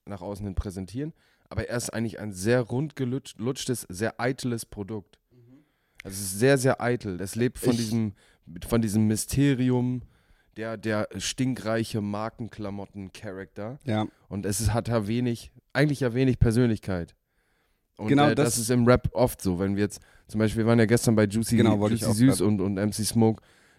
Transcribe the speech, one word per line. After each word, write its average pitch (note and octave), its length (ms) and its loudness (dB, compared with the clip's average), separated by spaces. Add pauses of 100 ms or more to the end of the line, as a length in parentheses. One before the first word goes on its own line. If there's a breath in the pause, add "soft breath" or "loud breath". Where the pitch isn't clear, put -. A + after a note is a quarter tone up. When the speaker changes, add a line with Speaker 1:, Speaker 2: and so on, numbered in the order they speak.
Speaker 1:
nach G2 160 -12
außen G2 240 -8
hin G2 100 -6
präsentieren, G2+ 600 -6 (340)
aber G#2 200 -6
er A#2 80 -4
ist A#2+ 180 -6
eigentlich A2+ 260 -6
ein G#2+ 120 -8
sehr G#2+ 300 2
rundgelutsch-, C3 760 -6
lutschtes, B2+ 500 -4
sehr F#2+ 320 -4
eitles A#2+ 460 -4
Produkt. G#2 520 -12 (120)
Speaker 2:
Mhm. B2+ 340 -20 (400 soft breath)
Speaker 1:
Also G2 120 -12
es G2+ 40 -8
ist G2 180 -6
sehr, C3+ 200 4
sehr B2+ 220 0
eitel. A2 400 -4
Es G2+ 140 -8
lebt A#2+ 240 -2
von B2+ 140 2
Speaker 2:
Ich A#2 60 0
Speaker 1:
diesem, A2 340 -2 (560 soft breath)
von A#2 140 2
diesem A2 240 2
Mysterium, B2 960 0 (540)
der, A2+ 200 -8
der G#2+ 400 -2
stinkreiche A2+ 840 -2
Markenklamotten-Charakter. G2+ 1800 -10
Speaker 2:
Ja. G#2+ 220 0 (220 soft breath)
Speaker 1:
Und F#2+ 180 -6
es G2+ 140 -2
ist, G#2+ 140 2
hat A#2 140 -2
ja A2+ 180 0
wenig, A#2 460 -2 (200)
eigentlich C#3+ 280 2
ja B2 140 0
wenig B2+ 240 4
Persönlichkeit. G#2+ 760 2 (800)
Und, G#2+ 120 -6
Speaker 2:
Genau, C#3+ 200 4
Speaker 1:
äh, A2+ 60 4
das A#2 200 2
Speaker 2:
das A#2+ 40 -2
Speaker 1:
ist A#2 120 -2
im B2 160 4
Rap B2 260 4
oft - 280 0
so. F2+ 180 0
Wenn G2 180 0
wir G2+ 60 0
jetzt, G2+ 180 -2 (260 soft breath)
zum - 120 -6
Beispiel, A2 260 2
wir - 20 0
waren A#2 120 6
ja A2+ 80 6
gestern A#2 280 4
bei G#2+ 100 6
Juicy, A2 340 2
Speaker 2:
Genau, A2 200 6
wollte G#2+ 160 2
ich A2+ 60 0
Speaker 1:
Juicy G#2+ 100 0
Speaker 2:
auch G#2+ 60 2
Speaker 1:
Süß A#2 220 6
Speaker 2:
grad F2+ 100 2
Speaker 1:
und, G#2 120 2
und F#2+ 180 -2
M G#2 120 0
C G#2+ 140 -4
Smoke. A2+ 380 2 (360 soft breath)